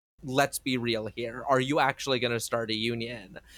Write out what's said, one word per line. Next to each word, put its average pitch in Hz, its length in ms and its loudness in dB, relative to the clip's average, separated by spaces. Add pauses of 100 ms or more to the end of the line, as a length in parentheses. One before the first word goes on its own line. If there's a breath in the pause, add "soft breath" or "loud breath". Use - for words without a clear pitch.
(240)
let's 143 360 2
be 127 180 -2
real 113 300 -2
here. 117 420 -8
Are 131 100 6
you 139 200 2
actually 135 400 2
gonna 120 200 0
start 113 300 -2
a 113 60 0
union?" 110 640 -4 (180 loud breath)